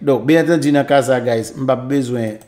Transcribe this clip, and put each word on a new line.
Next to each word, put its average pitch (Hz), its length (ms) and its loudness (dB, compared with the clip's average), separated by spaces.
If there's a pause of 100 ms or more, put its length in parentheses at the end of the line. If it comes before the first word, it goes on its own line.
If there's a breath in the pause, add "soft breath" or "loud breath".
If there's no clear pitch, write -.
Donk, 127 240 0
byennantandi 156 480 2
nan 139 140 2
kazagaz, 120 680 0
m 135 120 -4
p 131 80 2
ap 123 120 -8
bezwen 120 600 -4